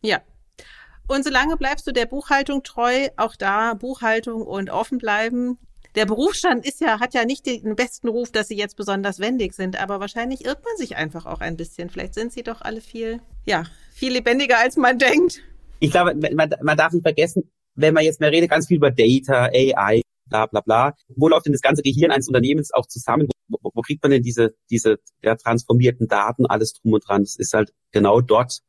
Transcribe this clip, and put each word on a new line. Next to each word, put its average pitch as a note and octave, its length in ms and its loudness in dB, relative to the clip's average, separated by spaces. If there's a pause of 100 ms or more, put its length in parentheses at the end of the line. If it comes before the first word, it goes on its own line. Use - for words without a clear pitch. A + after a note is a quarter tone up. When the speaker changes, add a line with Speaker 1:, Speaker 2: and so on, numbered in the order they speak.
Speaker 1:
Ja. G#3+ 200 -2 (840)
Und C4+ 160 -2
solange C#4+ 320 0
bleibst C#4+ 320 -6
du D4+ 40 -6
der B3 140 0
Buchhaltung C#4 580 -2
treu, B3 520 -2
auch A3 200 -4
da G#3+ 400 -2
Buchhaltung A3+ 680 -4
und G3 280 -8
offen A3+ 280 -4
bleiben. A#3+ 600 -4 (380)
Der G#3+ 100 0
Berufsstand B3 640 -2
ist - 140 -8
ja, A3+ 180 0
hat B3 140 -4
ja A#3 120 0
nicht C4+ 200 -6
den G#3+ 300 -6
besten A#3+ 340 -4
Ruf, A#3 220 -6
dass G#3+ 180 -2
sie G#3+ 80 -8
jetzt G3+ 180 -6
besonders G3 440 -6
wendig G#3+ 340 -4
sind, F#3 280 -8
aber G3 180 -6
wahrscheinlich A#3 460 -8
irrt C4+ 180 -8
man A#4 140 -8
sich D#4 180 -10
einfach D#3 300 -10
auch - 140 -12
ein E3+ 160 -8
bisschen. E3+ 340 -12
Vielleicht F3+ 240 -12
sind A3+ 200 -8
sie A#3+ 100 -14
doch A3+ 180 -12
alle A3 200 -12
viel, A3+ 400 -12 (240)
ja, E3+ 180 -2 (300)
viel C4 180 -6
lebendiger, B3+ 480 2
als B3 160 2
man B3+ 240 2
denkt. D4 420 2 (380)
Speaker 2:
Ich D3+ 120 2
glaube, F3 220 4 (220)
man, D#3 140 2 (120)
man D3+ 160 2
darf D#3+ 140 4
nicht E3+ 120 0
vergessen, E3 460 0 (240)
wenn D#3 200 4
man D#3+ 100 4
jetzt D#3 160 2
mehr D3+ 120 4
redet, E3 180 4
ganz D#3+ 180 2
viel F3+ 100 4
über C#3+ 140 4
Data, B2+ 540 4
A B2 480 2
I, A#2 80 4 (280)
bla, A2 160 0
bla, G#2 160 -2
bla. A#2+ 320 2 (220)
Wo D3+ 140 4
läuft - 160 2
denn D3 80 0
das C#3 80 -2
ganze C#3+ 200 2
Gehirn C#3 300 2
eines C3 160 0
Unternehmens C#3 460 0
auch B2+ 120 0
zusammen? B2+ 420 -2 (200)
Wo, A2 140 -8
wo, - 120 -8
wo A#2 80 -6
kriegt D3+ 220 -8
man C#3 80 4
denn C3+ 120 4
diese, A#2 320 0 (140)
diese, A2 300 2 (240)
ja, A2 120 2
transformierten A#2 720 0
Daten, A2 380 0
alles G#2+ 280 -2
drum A2 200 -2
und A2 140 0
dran? G2+ 160 2
Das - 140 -8
ist - 160 -6
halt A2 200 0 (180)
genau G#2 300 4
dort. B2 480 0